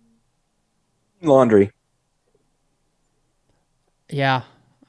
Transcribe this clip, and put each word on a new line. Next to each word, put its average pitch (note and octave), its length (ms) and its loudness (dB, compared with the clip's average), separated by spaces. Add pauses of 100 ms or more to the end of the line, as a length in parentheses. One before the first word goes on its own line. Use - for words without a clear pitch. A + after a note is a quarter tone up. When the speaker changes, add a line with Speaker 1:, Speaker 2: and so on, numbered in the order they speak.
(1200)
Speaker 1:
laundry. A#2+ 480 2 (2500)
Speaker 2:
Yeah, C3+ 320 -4 (460)